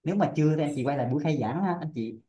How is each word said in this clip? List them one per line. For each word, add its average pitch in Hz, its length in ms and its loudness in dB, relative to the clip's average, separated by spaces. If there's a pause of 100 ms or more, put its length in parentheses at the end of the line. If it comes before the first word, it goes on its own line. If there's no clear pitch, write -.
Nếu 170 120 0
mà 170 200 2
chưa 156 200 4
thì 156 60 0
anh 143 140 0
chị 127 80 -2
quay 139 120 0
lại 120 160 0
buổi 147 100 0
khai 151 180 0
giảng 135 240 -2
ha, 175 160 0
anh 160 140 -8
chị 113 200 -4 (140)